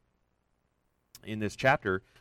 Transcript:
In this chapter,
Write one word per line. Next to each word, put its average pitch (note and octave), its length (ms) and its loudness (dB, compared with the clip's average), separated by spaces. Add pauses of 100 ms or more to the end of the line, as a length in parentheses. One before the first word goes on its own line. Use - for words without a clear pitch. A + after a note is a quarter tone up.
(1200)
In G#2+ 160 -8
this G#2 160 -6
chapter, B2+ 480 2 (180)